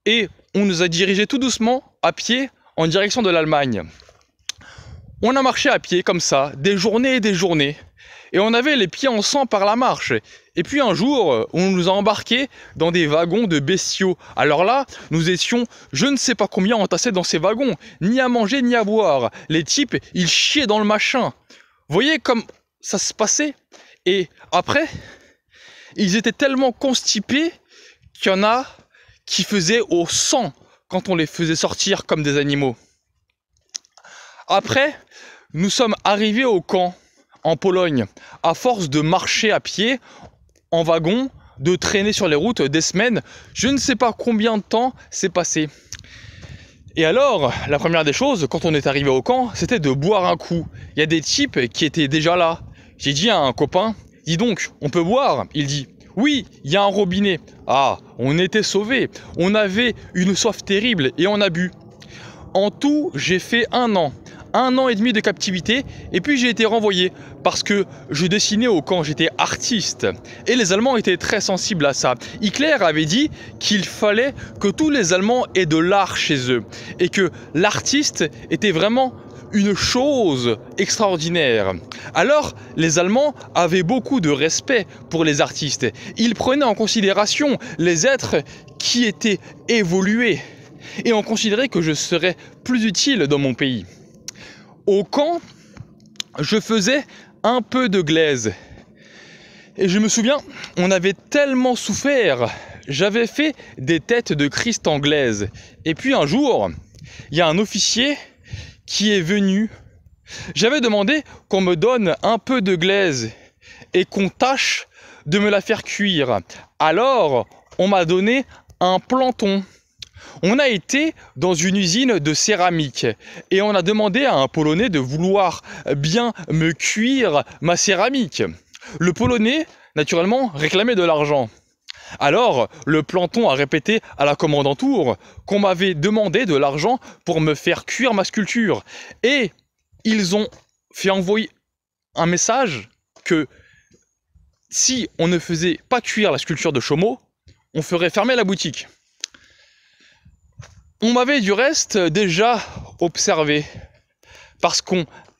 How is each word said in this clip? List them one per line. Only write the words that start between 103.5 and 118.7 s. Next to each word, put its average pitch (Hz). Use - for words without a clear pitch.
des 151
têtes 233
de 143
Christ -
anglaises. 139
Et 156
puis 262
un 180
jour, 170
il 147
y 170
a 165
un 156
officier 226
qui 214
est 202
venu. 196
J'avais 262
demandé 226
qu'on 190
me 180
donne 196
un 214
peu 254
de 185
glaise 165
et 180
qu'on 196
tâche -
de 156
me 208
la 202
faire 208
cuire. 143
Alors, 160
on 185
m'a 190
donné 202